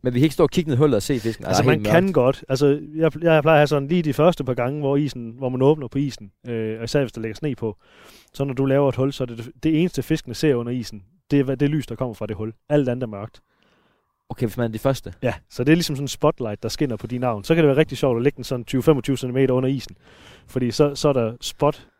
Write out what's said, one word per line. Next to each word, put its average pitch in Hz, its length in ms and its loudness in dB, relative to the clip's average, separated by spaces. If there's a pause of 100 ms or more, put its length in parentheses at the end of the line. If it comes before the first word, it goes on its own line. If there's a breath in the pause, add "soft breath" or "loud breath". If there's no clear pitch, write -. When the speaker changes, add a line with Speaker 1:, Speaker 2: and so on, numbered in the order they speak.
Speaker 1:
Men 123 120 -2
vi 120 60 0
kan 135 60 6
ikke 156 80 2
stå 175 100 4
og 139 60 4
kigge 160 200 0
ned 135 60 2
i 120 40 2
hullet 143 160 4
og 101 80 2
se 135 160 -2
fisken. 113 260 -6
Speaker 2:
Altså, 92 180 2
Speaker 1:
Der 123 60 4
er - 20 6
Speaker 2:
man 156 80 4
Speaker 1:
helt 104 120 -4
Speaker 2:
kan 180 120 6
Speaker 1:
mørkt. 196 100 0
Speaker 2:
godt. 135 360 2
Altså, 135 180 2 (280)
jeg, 160 280 0
jeg 160 180 6
plejer 160 140 6
at 147 40 6
have 147 80 6
sådan 139 200 0
lige 175 140 2
de 151 120 -2
første 156 300 2
par 127 100 -4
gange, 127 260 -4
hvor 139 180 0
isen, 120 400 -4
hvor 131 120 -4
man 127 120 -2
åbner 143 260 4
på 139 100 -6
isen, 127 340 -6 (160)
øh, 110 320 -4
og 113 40 -8
især 143 180 0
hvis 123 100 -4
der 117 100 -10
ligger 110 140 -8
sne 147 200 -6
på. 110 220 -6 (560 soft breath)
Så - 100 -4
når 139 100 -4
du 135 120 0
laver 135 240 4
et 123 60 -2
hul, 139 180 0
så - 100 -6
er - 20 -4
det, 117 260 -12 (120)
det 156 180 2
eneste, 170 220 -2
fiskene 127 320 -4
ser 151 200 2
under 120 160 -4
isen, 107 320 -8 (280)
det 143 80 4
er, 139 40 4
hvad, 131 140 -2
det 143 120 2
lys, 151 180 -2
der 117 80 -10
kommer 123 180 -6
fra 107 120 -8
det 107 100 -6
hul. 110 180 -8 (160)
Alt 147 200 2
andet 127 140 -2
er 120 40 -6
mørkt. 104 340 -12 (880)
Speaker 1:
Okay, - 160 -6
hvis 107 120 -4
man 123 100 -2
er 113 40 -4
de 110 80 -6
første. 131 420 -2
Speaker 2:
Ja, 117 120 -2 (160)
så - 140 -6
det 143 80 4
er 165 40 8
ligesom 160 200 -2
sådan 139 80 -4
en 139 40 -6
spotlight, 123 560 -2
der 113 60 -4
skinner 127 260 -4
på 110 120 -10
din 120 140 -6
navn. 113 220 -2
Så 165 120 2
kan 165 80 2
det 151 40 6
være 135 100 4
rigtig 143 200 0
sjovt 127 200 2
at 117 60 -2
lægge 139 120 2
den 127 80 -14
sådan 123 220 -6
tyve, 131 180 -2
femogtyve 139 340 2
centimeter 127 360 0
under 131 160 0
isen. 139 260 -6 (520 loud breath)
Fordi 123 240 -2
så, 143 240 2
så 151 140 2
er 143 40 2
der 117 280 0
spot - 460 -2 (120)